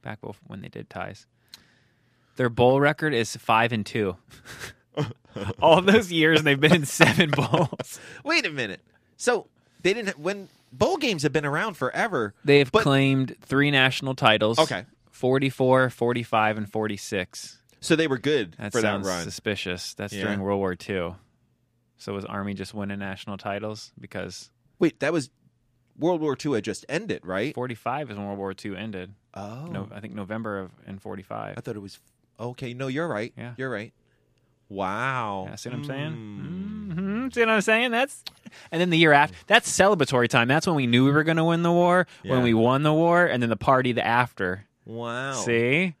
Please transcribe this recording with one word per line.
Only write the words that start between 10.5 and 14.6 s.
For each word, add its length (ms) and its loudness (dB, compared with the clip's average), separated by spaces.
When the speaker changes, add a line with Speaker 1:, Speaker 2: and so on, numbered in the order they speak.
Speaker 2:
bowl 260 0
games 260 -2
have 100 2
been 120 0
around 300 -4
forever, 580 -2
Speaker 1:
They've 280 6
Speaker 2:
but 120 4
Speaker 1:
claimed 580 2
three 300 2
national 440 2
titles. 440 0
Speaker 2:
Okay. 260 0